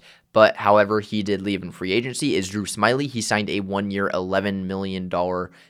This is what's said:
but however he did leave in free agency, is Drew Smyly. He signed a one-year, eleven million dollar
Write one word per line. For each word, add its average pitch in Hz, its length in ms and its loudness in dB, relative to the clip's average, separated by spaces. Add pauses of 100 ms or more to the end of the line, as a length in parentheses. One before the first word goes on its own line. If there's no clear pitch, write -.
(340)
but 110 240 8
however 104 420 4
he 104 240 -2
did 98 180 -2
leave 95 220 -2
in 87 80 -12
free 92 220 -4
agency, 120 420 0
is 92 140 -2
Drew 101 160 -4
Smyly. 123 420 0
He 120 140 -6
signed 107 280 -2
a 98 120 -2
one-year, 98 520 -2
eleven 95 540 -2
million 95 420 -6
dollar 90 400 -2 (200)